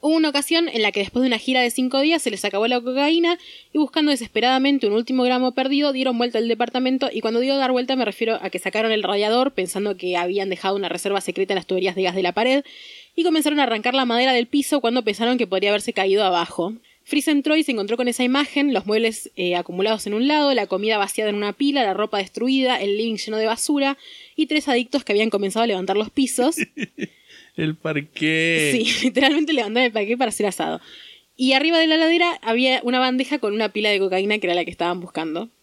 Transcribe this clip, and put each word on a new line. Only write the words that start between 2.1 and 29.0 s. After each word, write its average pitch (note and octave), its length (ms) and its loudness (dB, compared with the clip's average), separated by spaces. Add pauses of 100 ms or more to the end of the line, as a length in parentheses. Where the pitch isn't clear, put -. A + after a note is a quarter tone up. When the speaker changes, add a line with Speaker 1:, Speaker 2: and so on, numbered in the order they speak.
Speaker 1:
se A3+ 120 -4
les G3 120 -10
acabó G3+ 220 0
la B3 140 0
cocaína D#4 580 0 (340)
y D4+ 60 0
buscando D4+ 320 2
desesperadamente C4 800 2
un G3+ 60 0
último B3 280 0
gramo B3+ 320 2
perdido C#4 380 0
dieron C4 260 0
vuelta A#3+ 200 0
al A#3 100 0
departamento B3+ 640 0
y A3 80 -4
cuando A#3 180 0
digo C4 180 2
dar C4 140 0
vuelta B3+ 240 0
me C4 100 0
refiero A3 380 -2
a F#3+ 80 -6
que F#3 80 -8
sacaron G#3+ 320 -2
el G#3+ 140 0
radiador G#3+ 480 2
pensando G3 440 -4
que F3+ 200 -4
habían F#3+ 340 -2
dejado F#3+ 240 -2
una G3 140 -4
reserva F#3+ 320 -2
secreta F#3+ 320 -4
en F#3+ 60 0
las E3+ 100 -8
tuberías F#3 260 0
de F#3+ 80 -2
gas F3+ 140 0
de F#3+ 80 0
la F3+ 80 0
pared B3+ 320 2 (500)
y E4+ 80 0
comenzaron D4+ 380 2
a - 20 4
arrancar A#3+ 320 0
la C4+ 100 2
madera B3 280 2
del A#3+ 160 2
piso C#4+ 320 0
cuando A#3 240 0
pensaron A3+ 340 0
que A#3 80 0
podría F#3+ 240 2
haberse G#3 220 0
caído G3 320 2
abajo. F3 500 0 (300)
Frizz D4 240 0
entró D4+ 260 2
y D#4+ 80 2
se D4 80 -2
encontró G#3+ 260 -2
con B3 120 0
esa B3 160 -2
imagen, C#4 500 2
los F#3 120 0
muebles, A3 500 -2
eh, F3+ 180 -2
acumulados F#3+ 540 -2
en G3+ 60 -4
un A#3 120 0
lado, D4 260 2
la G#3+ 140 0
comida G#3 320 0
vaciada G#3 320 -2
en G#3 60 -2
una G#3 160 -2
pila, C#4 320 0
la G3 100 0
ropa G#3 240 -2
destruida, B3+ 640 0
el G3+ 160 0
living A3+ 220 -2
lleno G#3+ 180 -6
de A3 100 0
basura C#4 520 0 (360)
y D#4 120 0
tres D4+ 220 -2
adictos B3+ 360 0
que - 80 -2
habían G#3+ 180 2
comenzado G3+ 320 -2
a A#3 60 2
levantar G3 280 -2
los G#3+ 140 -2
pisos. C4+ 500 0
Speaker 2:
<laughs> - 60 -4 (880)
El D#3 220 -2
parqué. D#3 960 -2
Speaker 1:
Sí, A3+ 320 0